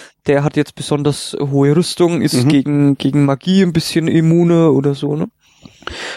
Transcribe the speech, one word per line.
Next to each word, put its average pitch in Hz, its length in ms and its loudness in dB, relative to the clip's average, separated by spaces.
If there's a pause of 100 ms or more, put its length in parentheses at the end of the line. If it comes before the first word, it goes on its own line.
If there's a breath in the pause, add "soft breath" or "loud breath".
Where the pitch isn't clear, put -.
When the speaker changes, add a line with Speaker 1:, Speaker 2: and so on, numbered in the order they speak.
(260 loud breath)
Speaker 1:
der 143 160 2
hat 147 140 -2
jetzt 147 180 -4
besonders 147 640 -4
hohe 139 380 2
Rüstung, 170 460 0
ist 127 240 0
Speaker 2:
Mhm. - 20 4
Speaker 1:
gegen, 143 480 2
gegen 139 300 0
Magie 180 360 0
ein 175 120 0
bisschen 165 340 -2
immuner 165 640 2
oder 139 220 0
so, 143 200 -6
ne? 160 120 -6 (920 loud breath)